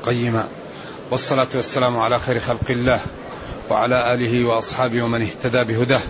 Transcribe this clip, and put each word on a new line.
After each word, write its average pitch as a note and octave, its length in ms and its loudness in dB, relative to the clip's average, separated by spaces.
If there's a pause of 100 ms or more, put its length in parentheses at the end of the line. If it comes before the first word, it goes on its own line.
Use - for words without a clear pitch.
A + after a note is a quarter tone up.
قيما، A#2+ 440 0 (640)
والصلاة C3 440 2
والسلام B2 420 0
على A#2 220 2
خير B2 200 0
خلق A#2 300 -2
الله B2 300 2 (680)
وعلى A#2+ 440 2
آله B2 320 2
وأصحابه A#2 560 0
ومن A#2 200 0
اهتدى A#2+ 420 0
بهداه. A#2 460 2